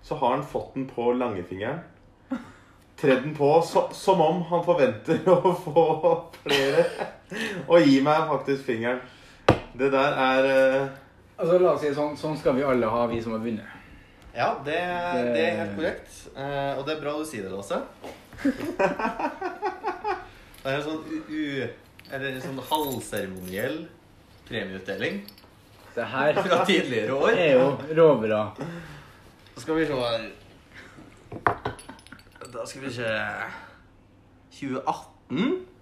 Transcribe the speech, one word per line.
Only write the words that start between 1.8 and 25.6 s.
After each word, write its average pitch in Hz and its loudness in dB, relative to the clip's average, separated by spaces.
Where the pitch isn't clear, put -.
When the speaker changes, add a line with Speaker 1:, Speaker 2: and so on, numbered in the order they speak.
Speaker 1:
Tredd 131 4
den 156 -6
på 143 4
så, - 2
som 185 2
om 175 2
han 165 -2
forventer 147 2
<laughs> 185 8
å 175 4
få 160 2
flere. 143 4
Og 170 8
gi 135 8
meg 151 4
faktisk 135 -2
fingeren. 120 -2
Det 135 0
der 135 2
er, 131 4
eh, 135 4
Speaker 2:
Altså, 175 4
la 175 6
oss 131 0
si 147 -2
det 139 -2
sånn, 147 -2
sånn 156 -6
skal 147 2
vi 131 2
alle 127 2
ha, 117 0
vi 117 -4
som 113 -6
har 110 -4
vunnet. 113 -6
Speaker 3:
Ja, 143 -2
det, 151 -4
Speaker 2:
Det 175 -2
Speaker 3:
det 117 2
er 170 0
helt - -6
korrekt. 175 -6
Eh, 139 -4
og 139 -8
det 156 -4
er 151 -8
bra 143 -4
du 156 -6
sier 107 -10
det, 95 -8
Lasse. 98 -6
<laughs> - -12
Det - -8
er 143 0
en 147 -4
sånn 156 -6
u-, 156 -8
u-, 143 -4
eller 135 -6
en 131 -8
sånn 135 -8
halvseremoniell 113 -4
premieutdeling 98 -6